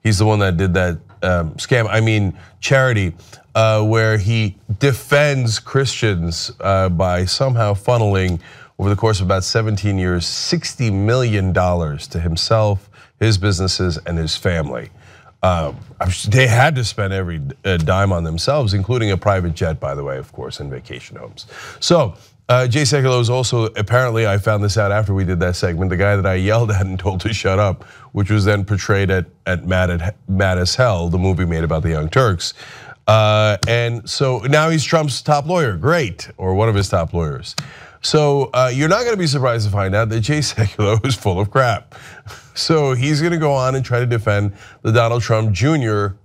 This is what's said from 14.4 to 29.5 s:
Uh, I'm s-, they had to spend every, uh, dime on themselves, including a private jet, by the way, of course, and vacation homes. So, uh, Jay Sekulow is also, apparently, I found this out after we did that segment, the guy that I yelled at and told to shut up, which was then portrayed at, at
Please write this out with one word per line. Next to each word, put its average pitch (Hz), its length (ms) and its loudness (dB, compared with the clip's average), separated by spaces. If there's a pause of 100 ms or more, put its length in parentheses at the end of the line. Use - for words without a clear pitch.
Uh, 82 280 0 (280)
I'm 90 80 -2
s-, - 160 -4
they 127 240 4
had 127 300 4
to 123 60 -2
spend 98 300 -4
every, 87 280 -4 (220)
uh, 95 140 0
dime 92 340 2
on 85 120 -2
themselves, 98 500 -2
including 104 380 0
a 92 60 0
private 90 360 0
jet, 80 260 -4
by 69 140 -6
the 71 100 -8
way, 67 140 -6
of 69 160 -14
course, 65 260 -12
and 71 120 -10
vacation - 440 -16
homes. 58 300 -18 (340)
So, 147 360 2 (340)
uh, 127 180 4
Jay 143 140 2
Sekulow 131 400 2
is 113 80 0
also, 120 380 0 (100)
apparently, 113 500 0
I 101 100 2
found 101 240 0
this 101 160 0
out 101 140 2
after 101 220 0
we 98 100 0
did 90 160 -2
that 90 160 0
segment, 90 340 -2
the 92 60 -2
guy 101 220 2
that 92 80 0
I 95 80 2
yelled 104 360 2
at 98 160 0
and 92 140 -6
told 92 220 -4
to 107 120 -2
shut 98 260 0
up, 98 260 0 (260)
which 101 180 -2
was 107 140 2
then 101 220 2
portrayed 98 440 0
at, 92 160 2 (200)
at 87 200 -4